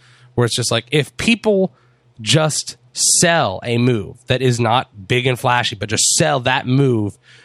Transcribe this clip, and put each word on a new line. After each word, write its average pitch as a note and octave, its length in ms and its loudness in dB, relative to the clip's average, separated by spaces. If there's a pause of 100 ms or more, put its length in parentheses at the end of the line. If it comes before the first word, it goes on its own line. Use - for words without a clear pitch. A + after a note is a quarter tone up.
(360)
where A#2+ 100 2
it's A2+ 100 -4
just - 160 -2
like, A#2 200 -2
if C#3+ 260 -2
people G3+ 560 0 (480)
just C#3+ 560 -2 (160)
sell D#3 680 2
a A#2 160 0
move A#2+ 480 -2
that B2+ 160 0
is B2 160 2
not A2+ 480 0
big B2 180 0
and B2+ 140 0
flashy, B2 360 0
but G#2 140 -10
just G#2+ 140 -2 (120)
sell D3+ 260 0
that B2+ 260 -2
move B2 500 0 (280)